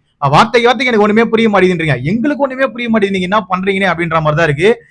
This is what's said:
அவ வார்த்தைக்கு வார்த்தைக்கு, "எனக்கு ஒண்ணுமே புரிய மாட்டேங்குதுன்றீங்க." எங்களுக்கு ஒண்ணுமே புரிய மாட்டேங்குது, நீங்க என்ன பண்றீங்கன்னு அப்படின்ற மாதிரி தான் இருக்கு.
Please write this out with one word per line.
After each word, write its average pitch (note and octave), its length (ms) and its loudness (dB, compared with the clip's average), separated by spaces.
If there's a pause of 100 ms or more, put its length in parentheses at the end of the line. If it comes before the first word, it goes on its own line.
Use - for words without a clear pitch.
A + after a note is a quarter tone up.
(180)
அவ C#3+ 180 2
வார்த்தைக்கு A#3 320 2
வார்த்தைக்கு, B3+ 180 0
"எனக்கு A3+ 160 2
ஒண்ணுமே G#3+ 220 2
புரிய A3+ 240 2
மாட்டேங்குதுன்றீங்க." F3 540 0
எங்களுக்கு A#3+ 400 -2
ஒண்ணுமே C4+ 240 -2
புரிய A#3+ 220 -8
மாட்டேங்குது, G3 320 0
நீங்க F3+ 160 -2
என்ன A3 140 -2
பண்றீங்கன்னு F#3+ 420 -2
அப்படின்ற E3 280 -2
மாதிரி D3+ 140 0
தான் E3 100 0
இருக்கு. D#3 460 0